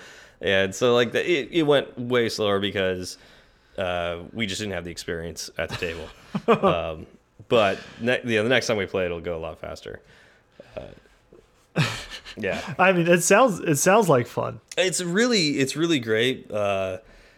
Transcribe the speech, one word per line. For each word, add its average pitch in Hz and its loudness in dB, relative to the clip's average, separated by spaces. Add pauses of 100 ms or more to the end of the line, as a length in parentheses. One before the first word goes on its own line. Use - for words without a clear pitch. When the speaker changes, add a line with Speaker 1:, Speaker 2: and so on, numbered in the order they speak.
(400)
Speaker 1:
And 95 2
so, 123 2
like, 120 4
the, 113 0
it, 143 0
it 165 2
went 143 2
way 120 0
slower 101 0
because, 92 -2 (640)
uh, 87 -4 (100)
we 110 -6
just 95 -6
didn't 107 -6
have 87 -6
the 87 -10
experience 85 -8
at 82 -4
the - -10
table. 82 -8 (400)
Speaker 2:
<laughs> - - (180)
Speaker 1:
Um, 82 -2 (420)
but 104 4 (220)
ne-, 120 0
yeah, 110 2
the 113 0
next 123 2
time 117 0
we 98 -2
play, 92 0
it'll 85 -4
go 85 -6
a - -6
lot 80 -10
faster. - -12 (760)
Uh, - -12 (560)
yeah. 107 -4
Speaker 2:
<laughs> - -18
I 185 6
mean, 170 2
it 175 4
sounds, 208 4
it 156 2
sounds 185 4
like 123 4
fun. 120 -6 (160)
Speaker 1:
It's 180 0
really, 185 0
it's 135 0
really 160 2
great, 113 -2
uh, 98 -2 (400)